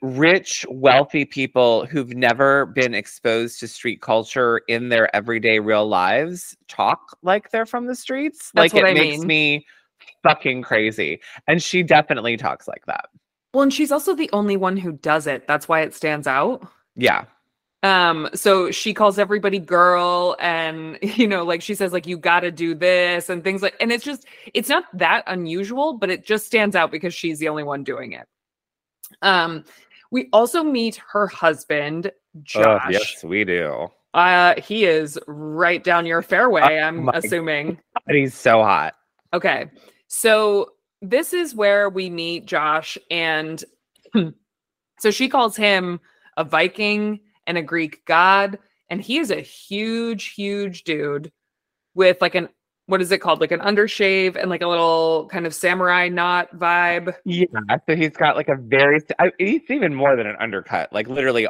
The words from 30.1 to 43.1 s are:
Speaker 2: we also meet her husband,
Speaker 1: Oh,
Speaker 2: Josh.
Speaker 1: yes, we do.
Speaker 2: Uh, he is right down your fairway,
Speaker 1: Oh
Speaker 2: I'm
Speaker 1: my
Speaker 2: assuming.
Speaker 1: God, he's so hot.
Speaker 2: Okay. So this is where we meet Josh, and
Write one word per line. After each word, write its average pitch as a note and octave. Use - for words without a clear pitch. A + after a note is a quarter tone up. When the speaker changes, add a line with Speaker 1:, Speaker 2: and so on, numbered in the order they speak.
Speaker 2:
we B3+
also A#3+
meet A#3
her G#3
husband, D#3
Speaker 1:
Oh, D#3
Speaker 2:
Josh. A2
Speaker 1:
yes, G#2
we F#2+
do. E2+
Speaker 2:
Uh, F3+
he G#3+
is D#3
right D#3
down E3+
your E3
fairway, F#3+
Speaker 1:
Oh D#3
Speaker 2:
I'm D#3+
Speaker 1:
my C3
Speaker 2:
assuming. E3
Speaker 1:
God, D3
he's C3+
so A2+
hot. D#2+
Speaker 2:
Okay. E3+
So G#3+
this A#3+
is D#4+
where G3+
we F#3
meet E3+
Josh, D#3
and D#3+